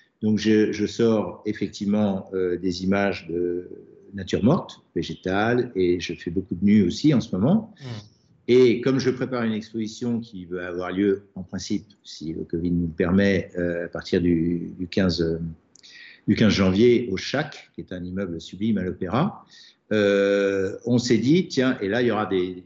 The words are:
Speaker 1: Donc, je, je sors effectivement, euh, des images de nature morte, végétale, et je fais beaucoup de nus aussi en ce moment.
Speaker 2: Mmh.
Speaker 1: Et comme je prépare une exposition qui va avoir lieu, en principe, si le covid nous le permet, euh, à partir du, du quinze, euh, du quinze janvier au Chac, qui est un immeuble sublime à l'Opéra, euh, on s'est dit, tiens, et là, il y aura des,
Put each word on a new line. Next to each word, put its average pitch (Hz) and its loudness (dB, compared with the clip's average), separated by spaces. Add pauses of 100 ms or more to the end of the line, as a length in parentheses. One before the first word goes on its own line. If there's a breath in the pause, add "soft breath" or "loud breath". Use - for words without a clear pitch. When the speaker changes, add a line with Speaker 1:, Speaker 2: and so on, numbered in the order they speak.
(200 soft breath)
Speaker 1:
Donc, 107 2
je, 107 4
je 104 -2
sors 107 0
effectivement, 101 -2
euh, 92 -2
des 92 -4
images 95 0
de 87 -4 (440)
nature 92 -2
morte, - 0 (120)
végétale, 104 -2
et 90 2
je 85 -8
fais - -10
beaucoup 92 -4
de 87 0
nus 104 6
aussi 143 2
en 113 4
ce - -8
moment. 151 2
Speaker 2:
Mmh. 139 -14 (640 loud breath)
Speaker 1:
Et 120 6
comme 131 2
je 127 0
prépare 127 -2
une 113 0
exposition 110 -6
qui 90 -14
va 90 -8
avoir 90 -6
lieu, 98 2 (120)
en 95 -10
principe, 95 -6 (200)
si - -10
le 85 -8
covid 87 -2
nous 87 0
le 78 -8
permet, 95 2
euh, 87 -2
à 82 -8
partir 87 -2
du, 85 0
du 90 -8
quinze, 90 0
euh, 82 -2 (920 loud breath)
du 101 4
quinze 107 4
janvier 98 4
au 95 -2
Chac, - -6
qui 87 -12
est 82 -20
un 90 -10
immeuble 90 -6
sublime 104 -2
à - -4
l'Opéra, 95 -4 (460 loud breath)
euh, 98 2
on 120 2
s'est 117 2
dit, 151 2
tiens, 127 0
et 98 -2
là, 113 0
il 123 2
y 113 2
aura 104 -2
des, 90 -2